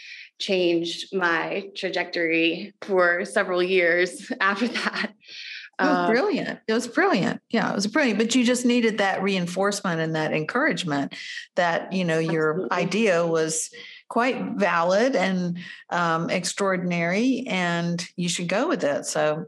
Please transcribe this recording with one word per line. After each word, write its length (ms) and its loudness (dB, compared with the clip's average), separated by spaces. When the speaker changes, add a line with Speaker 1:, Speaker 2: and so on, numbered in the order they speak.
Speaker 1:
changed 720 0
my 640 -2
trajectory 1000 -2
for 420 2
several 360 0
years 760 2
<laughs> 40 -2
after 280 2
that. 440 -4
Speaker 2:
It 40 0
was 120 4
Speaker 1:
Um, 160 2
Speaker 2:
brilliant. 460 0
It 40 2
was 140 0
brilliant. 540 2
Yeah, 220 2
it 20 -2
was 140 0
brilliant. 320 2
But 160 2
you 80 4
just 200 2
needed 340 4
that 260 0
reinforcement 760 0
and 140 -2
that 180 0
encouragement 800 -2
that, 360 0
you 120 -2
know, 160 2
your 320 0
Speaker 1:
Absolutely. 240 -2
Speaker 2:
idea 500 2
was 440 -2
quite 320 0
valid 600 4
and, 420 0
um, 400 0
extraordinary, 1200 0
and 640 0
you 140 -2
should 200 -4
go 200 2
with 160 -2
it. 220 0
So 400 0